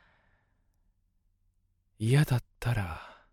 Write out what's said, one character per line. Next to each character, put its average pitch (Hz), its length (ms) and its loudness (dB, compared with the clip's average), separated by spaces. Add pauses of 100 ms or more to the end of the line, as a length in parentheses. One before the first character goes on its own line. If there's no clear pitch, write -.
(2000)
嫌 131 260 4
だ 123 120 0
っ 120 60 -4 (160)
た 120 140 -2
ら 92 280 -6 (320)